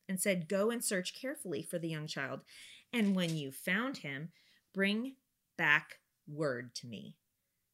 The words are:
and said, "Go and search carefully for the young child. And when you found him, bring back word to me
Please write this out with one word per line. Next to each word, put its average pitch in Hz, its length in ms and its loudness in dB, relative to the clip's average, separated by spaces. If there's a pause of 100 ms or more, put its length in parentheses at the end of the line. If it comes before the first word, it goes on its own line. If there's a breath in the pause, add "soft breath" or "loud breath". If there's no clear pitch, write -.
and 190 120 0
said, 180 280 2
"Go 202 220 4
and 233 140 -2
search 180 300 0
carefully 196 480 -4
for 175 160 -4
the 160 100 -4
young 151 200 -4
child. 131 320 -4 (520 loud breath)
And 202 240 4
when 165 200 2
you 139 160 -2
found 226 460 0
him, 147 320 -6 (420 soft breath)
bring 214 440 2 (420)
back 156 400 4 (280)
word 135 500 -2
to - 100 -10
me 104 300 -10 (580)